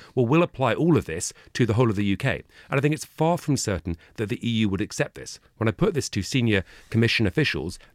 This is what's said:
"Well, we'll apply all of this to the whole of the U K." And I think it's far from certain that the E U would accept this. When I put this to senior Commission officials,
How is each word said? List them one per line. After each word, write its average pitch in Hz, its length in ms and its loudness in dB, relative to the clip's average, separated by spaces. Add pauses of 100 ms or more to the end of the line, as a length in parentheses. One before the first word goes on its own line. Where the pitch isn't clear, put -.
(140)
"Well, 127 140 2
we'll 160 160 4
apply 131 320 0
all 160 200 4
of 101 100 2
this 82 280 -8 (200)
to 123 120 2
the 107 80 2
whole 117 160 4
of 101 60 0
the 101 100 0
U 98 120 0
K." 123 260 -4 (260)
And 135 80 -2
I 139 40 0
think 151 120 2
it's - 120 -8
far 165 340 0
from 139 180 0
certain 90 400 -4 (200)
that 107 120 -4
the 120 180 -4
E 120 120 0
U 110 100 4
would 95 120 -2
accept - 340 -6
this. - 240 -16 (180)
When 110 100 -2
I 113 40 2
put 180 240 0
this 131 140 -2
to 104 120 -2
senior 110 420 0 (280)
Commission 113 340 2
officials, 90 540 -2 (160)